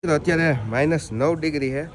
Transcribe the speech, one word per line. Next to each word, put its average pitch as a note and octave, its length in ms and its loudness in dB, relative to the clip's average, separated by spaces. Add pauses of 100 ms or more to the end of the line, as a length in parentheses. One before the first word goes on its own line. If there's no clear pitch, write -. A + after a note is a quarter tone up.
તો E3+ 100 2
અત્યારે D#3+ 520 2
માઇનસ D3 460 0
નવ D3 280 0
ડિગ્રી D3 320 -2
છે C#3 120 -4 (120)